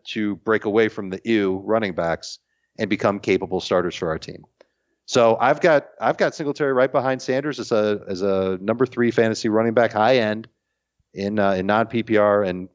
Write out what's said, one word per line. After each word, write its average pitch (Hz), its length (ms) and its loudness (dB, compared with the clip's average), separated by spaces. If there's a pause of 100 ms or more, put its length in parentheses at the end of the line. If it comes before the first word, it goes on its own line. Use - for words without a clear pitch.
to 104 320 -4
break 107 280 0
away 110 240 2
from 98 220 -8
the, 95 140 -8
"Ew," 98 400 0
running 104 280 0
backs 82 460 -4 (400)
and 110 100 -4
become 101 300 0
capable 92 420 -2
starters 90 360 -2
for 87 120 -4
our 78 100 -4
team. - 260 -16 (600)
So 117 340 4
I've 143 200 2
got, 156 280 4 (120)
I've 131 160 0
got 165 180 0
Singletary 143 380 -4
right 131 180 2
behind 131 300 0
Sanders 139 380 -4
as 120 140 -4
a, 107 360 2
as 92 140 -4
a 95 400 0
number 120 240 0
three 120 240 0
fantasy 113 380 0
running 110 260 0
back, 117 180 2
high 113 260 2
end 110 300 -4 (640)
in, 101 260 -4
uh, 98 140 2
in 92 140 -2
non-P 113 380 0
P 110 120 0
R 104 280 4
and 92 300 -4